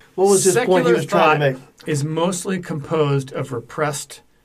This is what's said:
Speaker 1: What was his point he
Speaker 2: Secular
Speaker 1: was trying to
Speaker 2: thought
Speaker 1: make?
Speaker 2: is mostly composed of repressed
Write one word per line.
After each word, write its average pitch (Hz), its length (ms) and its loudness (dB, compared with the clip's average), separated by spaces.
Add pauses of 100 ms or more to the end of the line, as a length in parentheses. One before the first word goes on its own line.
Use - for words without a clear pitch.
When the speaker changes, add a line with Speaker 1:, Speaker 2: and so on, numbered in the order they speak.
(160)
Speaker 1:
What 190 140 2
was 196 140 4
his 185 120 4
point 240 140 0
he 185 80 4
Speaker 2:
Secular 160 180 4
Speaker 1:
was 143 100 0
trying 156 340 2
to 139 140 2
Speaker 2:
thought 131 60 -12 (240)
Speaker 1:
make? - 40 -12
Speaker 2:
is 147 160 -2
mostly 180 560 -2
composed 147 720 -2
of 131 220 -6
repressed 147 680 -6 (240)